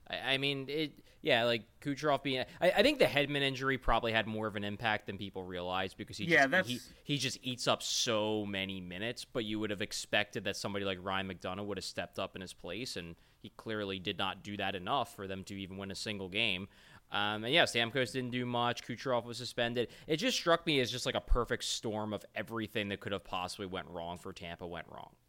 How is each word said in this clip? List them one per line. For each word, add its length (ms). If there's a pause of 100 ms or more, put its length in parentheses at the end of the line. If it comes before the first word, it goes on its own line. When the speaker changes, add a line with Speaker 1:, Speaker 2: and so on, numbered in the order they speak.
Speaker 1:
I, 260
I 40
mean, 320
it, 220 (320)
yeah, 220
like, 180 (180)
Kucherov 400
being, 240 (160)
I, 80
I 140
think 160
the 60
Hedman 360
injury 380
probably 320
had 160
more 180
of 100
an 80
impact 440
than 100
people 260
realize 520
because 220
he 80
Speaker 2:
Yeah, 200
Speaker 1:
just, 240
he, 60
Speaker 2:
that's 180 (100)
Speaker 1:
he 140
just 240
eats 260
up 140
so 640
many 360
minutes, 440
but 200
you 140
would 120
have 100
expected 600
that 140
somebody 280
like 160
Ryan 260
McDonough 380
would 140
have 60
stepped 340
up 160
in 60
his 120
place, 420
and 200 (260)
he 160
clearly 400
did 220
not 240
do 140
that 180
enough 400
for 100
them 200
to 100
even 220
win 120
a 60
single 340
game. 380 (440)
Um, 320
and 100
yeah, 120
Stamkos 460
didn't 200
do 120
much. 400
Kucherov 420
was 120
suspended. 520 (180)
It 100
just 180
struck 300
me 140
as 100
just, 160
like, 80
a 80
perfect 420
storm 480
of 220
everything 560
that 120
could 100
have 120
possibly 440
went 200
wrong 300
for 160
Tampa 320
went 240
wrong. 220 (180)